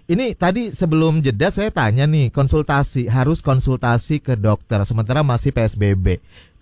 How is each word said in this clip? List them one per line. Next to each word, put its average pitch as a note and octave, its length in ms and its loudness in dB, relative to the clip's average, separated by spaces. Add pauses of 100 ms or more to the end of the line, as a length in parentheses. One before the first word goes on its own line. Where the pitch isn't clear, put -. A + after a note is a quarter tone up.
(120)
ini A3+ 240 -2
tadi G3+ 400 -2
sebelum D#3+ 480 0
jeda C3+ 320 0
saya G#3+ 160 -2
tanya B2 320 0
nih, D3+ 240 2
konsultasi, C#3 800 0
harus B2+ 320 0
konsultasi C3 800 0
ke B2+ 160 -2
dokter, G#2 480 0
sementara A2+ 400 -2
masih C3+ 320 0
P A#2+ 80 0
S G#2+ 160 -2
B G2+ 160 2
B. F#2 240 0 (420)